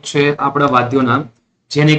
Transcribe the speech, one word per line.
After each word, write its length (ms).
છે 120
આપણા 320
વાદ્યોના, 420
જેને 260